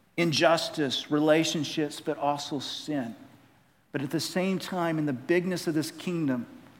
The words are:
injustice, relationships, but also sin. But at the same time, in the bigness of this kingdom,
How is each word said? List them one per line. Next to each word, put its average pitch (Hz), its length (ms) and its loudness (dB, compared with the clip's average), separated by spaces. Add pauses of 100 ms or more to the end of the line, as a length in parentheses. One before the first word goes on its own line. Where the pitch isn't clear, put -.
(160)
injustice, 160 960 2
relationships, 151 880 2
but - 180 -4
also 143 420 -2
sin. 127 560 -6 (760)
But 139 120 -4
at 143 80 -6
the 165 100 -2
same 185 400 -2
time, 170 380 -2
in 151 80 0
the 143 80 0
bigness 175 520 0
of 165 80 0
this 156 160 0
kingdom, 147 560 -2 (340)